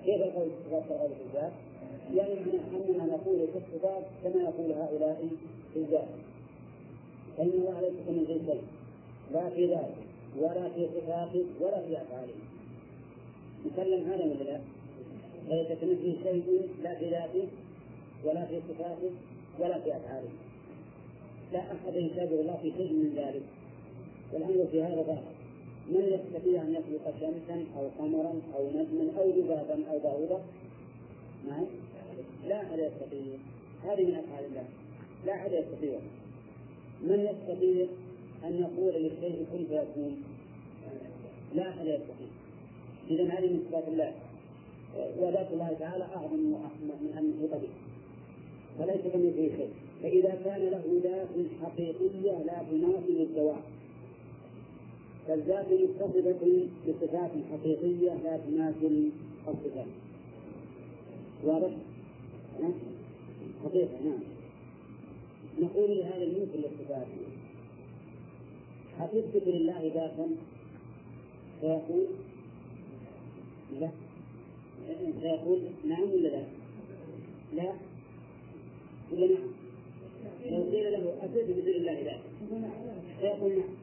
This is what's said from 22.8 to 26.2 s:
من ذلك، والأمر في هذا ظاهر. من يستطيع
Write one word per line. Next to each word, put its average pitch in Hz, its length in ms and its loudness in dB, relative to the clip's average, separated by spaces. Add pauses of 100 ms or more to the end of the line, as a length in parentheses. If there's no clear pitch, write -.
من 302 220 6
ذلك، 139 280 -2 (880)
والأمر 175 380 4
في 160 120 6
هذا 165 180 2
ظاهر. 156 320 -2 (560)
من 359 120 8
يستطيع 180 600 4